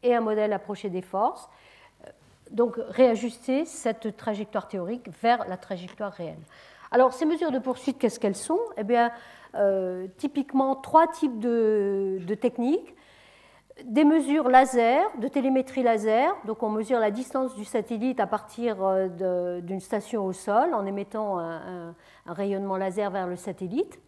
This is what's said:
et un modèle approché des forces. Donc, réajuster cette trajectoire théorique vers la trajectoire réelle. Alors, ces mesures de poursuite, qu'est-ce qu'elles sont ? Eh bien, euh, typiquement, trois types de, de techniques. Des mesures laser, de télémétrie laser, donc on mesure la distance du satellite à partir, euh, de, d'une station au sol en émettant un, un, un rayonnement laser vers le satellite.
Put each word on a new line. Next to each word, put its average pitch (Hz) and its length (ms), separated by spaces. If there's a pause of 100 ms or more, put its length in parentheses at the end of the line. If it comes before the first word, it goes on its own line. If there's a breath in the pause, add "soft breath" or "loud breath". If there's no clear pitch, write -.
et 240 120
un 233 40
modèle 214 320
approché 202 380
des 185 120
forces. 208 480 (1000 loud breath)
Donc, 226 240 (140)
réajuster 247 760
cette 220 520
trajectoire 208 500
théorique 208 420 (120)
vers 233 260
la 185 100
trajectoire 185 540
réelle. 160 320 (480 loud breath)
Alors, 254 220
ces 320 120
mesures 320 260
de 254 80
poursuite, 254 380
qu'est-ce - 220
qu'elles 196 160
sont ? 339 240 (180)
Eh 214 60
bien, 233 280 (440 loud breath)
euh, 190 520 (100)
typiquement, 269 580
trois 311 320
types 285 320
de, 202 840
de 196 100
techniques. 247 580 (920 soft breath)
Des 254 220
mesures 294 420
laser, 254 580 (120)
de 226 100
télémétrie 262 560
laser, 226 500 (120)
donc 214 180
on 220 60
mesure 220 280
la 220 140
distance 254 440
du 208 100
satellite 233 560
à 202 40
partir, 214 560
euh, 190 280
de, 180 500
d'une 180 220
station 208 440
au 190 60
sol 226 420
en 208 120
émettant 202 540
un, 170 500
un, 165 60 (300 soft breath)
un 175 80
rayonnement 196 440
laser 190 340
vers 185 160
le 180 80
satellite. 190 720